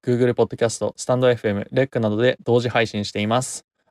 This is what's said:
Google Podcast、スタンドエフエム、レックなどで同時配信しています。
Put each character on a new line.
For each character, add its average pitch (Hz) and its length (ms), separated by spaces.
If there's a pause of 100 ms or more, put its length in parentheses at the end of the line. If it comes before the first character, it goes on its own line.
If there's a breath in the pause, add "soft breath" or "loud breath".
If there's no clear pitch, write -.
Google 123 300
Podcast、 113 640
ス - 100
タ 127 100
ン 127 40
ド 127 80
エ 123 60
フ 117 140
エ 101 60
ム、 101 180
レ 131 100
ッ 135 60
ク - 100
な 110 100
ど 104 80
で 123 280
同 120 160
時 120 80
配 117 180
信 104 180
し - 60
て 107 100
い 104 60
ま 117 160
す。 - 240 (240)